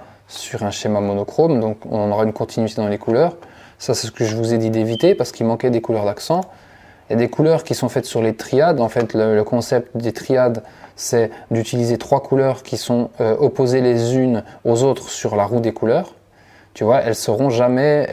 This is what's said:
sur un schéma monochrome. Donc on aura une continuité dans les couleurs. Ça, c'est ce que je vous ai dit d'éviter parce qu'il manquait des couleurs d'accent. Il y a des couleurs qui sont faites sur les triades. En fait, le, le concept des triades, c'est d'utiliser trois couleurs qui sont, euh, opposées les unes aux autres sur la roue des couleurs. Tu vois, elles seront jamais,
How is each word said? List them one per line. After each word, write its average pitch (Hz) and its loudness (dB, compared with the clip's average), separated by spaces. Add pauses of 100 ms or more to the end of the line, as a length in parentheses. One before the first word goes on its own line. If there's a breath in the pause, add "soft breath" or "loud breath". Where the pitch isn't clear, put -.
(280 loud breath)
sur - -10
un 101 -2
schéma 107 -2
monochrome. 104 0
Donc 110 -2 (120)
on 104 0
aura 107 2
une 110 0
continuité 113 -4
dans 107 -2
les 104 -2
couleurs. 147 0 (400 loud breath)
Ça, - -4
c'est 113 -4
ce 110 -10
que - -2
je 107 -2
vous 113 0
ai 113 2
dit 113 0
d'éviter 113 2
parce 127 -2
qu'il - -4
manquait 113 0
des 117 2
couleurs 110 -2
d'accent. 160 -2 (640 loud breath)
Il 110 -4
y - 0
a 117 2
des 120 2
couleurs 156 2
qui - -4
sont 127 -2
faites 117 -4
sur 113 -2
les 110 0
triades. 147 2
En 113 0
fait, 117 -2
le, 110 2
le 107 4
concept 120 -2
des 120 -2
triades, 139 0 (320 loud breath)
c'est 117 0 (220 loud breath)
d'utiliser 117 0
trois 135 0
couleurs 135 0
qui - -8
sont, 120 -2 (100)
euh, 110 2
opposées 131 2
les 120 2
unes 127 2 (200 loud breath)
aux 117 2
autres 131 0
sur - -4
la 101 2
roue 117 0
des 113 0
couleurs. 127 -2 (580 soft breath)
Tu - -6
vois, 113 4
elles 113 -2
seront 127 0
jamais, 127 2